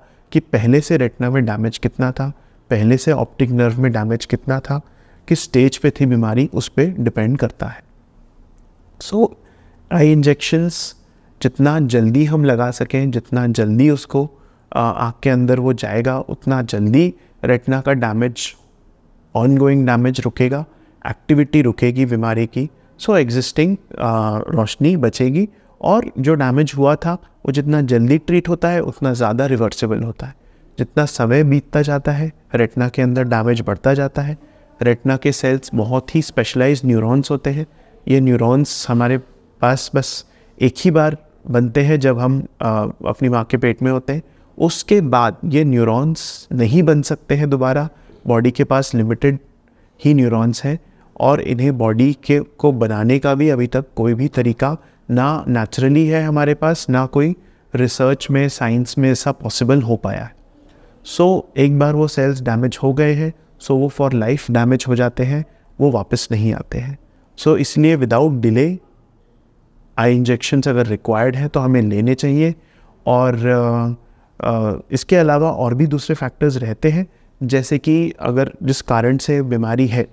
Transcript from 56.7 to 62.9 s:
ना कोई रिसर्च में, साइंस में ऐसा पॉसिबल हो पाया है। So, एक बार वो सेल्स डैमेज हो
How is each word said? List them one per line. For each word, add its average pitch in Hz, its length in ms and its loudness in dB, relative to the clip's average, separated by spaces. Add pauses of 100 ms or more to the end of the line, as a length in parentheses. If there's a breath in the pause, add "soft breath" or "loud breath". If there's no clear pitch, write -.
ना 127 160 0
कोई 147 300 0 (400 soft breath)
रिसर्च 127 560 0
में, 139 180 2
साइंस 120 480 -4
में 135 140 2
ऐसा 127 200 -2
पॉसिबल 127 500 0
हो 113 140 -2
पाया 101 280 -6
है। - 120 -18 (720 soft breath)
So, 180 360 2 (160)
एक 143 220 4
बार 147 140 2
वो 151 140 0
सेल्स 135 340 -2
डैमेज 120 420 -2
हो 135 100 2